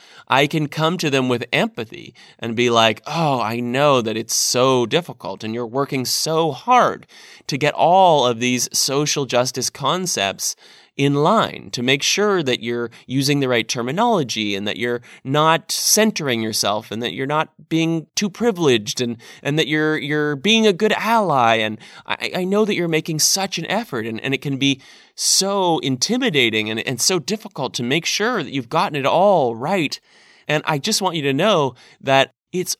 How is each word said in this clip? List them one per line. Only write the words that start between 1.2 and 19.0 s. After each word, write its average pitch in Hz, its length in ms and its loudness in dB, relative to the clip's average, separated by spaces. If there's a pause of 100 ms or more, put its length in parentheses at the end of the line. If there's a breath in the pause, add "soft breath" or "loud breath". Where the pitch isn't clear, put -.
with 123 240 -2
empathy 156 600 -4 (240 loud breath)
and 117 180 -8
be 120 140 2
like, 113 380 4
Oh, 147 320 0
I 113 200 -4
know 127 420 2
that 110 160 -4
it's 113 180 -6
so 127 500 2
difficult 113 580 -6
and 110 100 -6
you're 120 120 -4
working 131 400 -2
so 160 460 0
hard 175 560 2 (400 loud breath)
to 147 100 -4
get 143 160 0
all 165 540 4
of 117 120 0
these 123 280 0 (100)
social 143 480 0
justice 123 440 0
concepts 139 880 -2 (420 loud breath)
in 143 160 2
line, 143 580 0
to 120 120 -6
make 139 180 4
sure 196 400 0
that 127 200 -2
you're 120 280 -4 (160 loud breath)
using 139 340 0
the 135 80 2
right 117 200 2
terminology 127 880 0
and 101 120 -4
that 82 100 -4
you're 120 240 -4 (220 loud breath)
not 156 480 2
centering 190 680 0
yourself 110 500 -2
and 110 120 -6
that 98 100 -4
you're 127 140 -6
not 151 260 -4 (160)
being 160 460 0
too 208 140 -2
privileged 160 680 0
and, 120 180 -4 (260 loud breath)